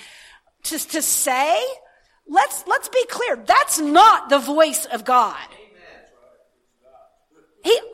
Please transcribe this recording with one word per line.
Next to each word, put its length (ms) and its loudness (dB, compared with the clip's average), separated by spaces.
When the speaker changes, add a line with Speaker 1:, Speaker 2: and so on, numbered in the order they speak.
Speaker 1:
to, 140 -8
to 120 -6
say, 600 -2
let's, 400 -2
let's 220 -2
be 160 -2
clear. 320 -6
That's 420 0
not 480 4
the 120 2
voice 440 0
of 220 -10
God. 480 0
Speaker 2:
Amen. 180 -20
Speaker 1:
He 160 2